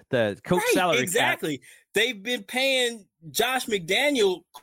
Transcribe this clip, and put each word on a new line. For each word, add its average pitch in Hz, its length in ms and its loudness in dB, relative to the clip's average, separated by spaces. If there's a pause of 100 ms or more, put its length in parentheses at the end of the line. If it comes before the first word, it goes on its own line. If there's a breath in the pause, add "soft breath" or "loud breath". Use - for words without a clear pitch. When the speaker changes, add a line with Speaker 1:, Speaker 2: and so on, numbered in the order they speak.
Speaker 1:
the 107 340 0
coach 180 160 2
Speaker 2:
Right, 466 140 2
Speaker 1:
salary 180 240 2
cap. - 60 0
Speaker 2:
exactly. 151 580 -2 (320 loud breath)
They've 220 280 0
been 233 220 -4
paying 247 640 -2 (260)
Josh 247 340 -2
McDaniel 202 760 2 (220)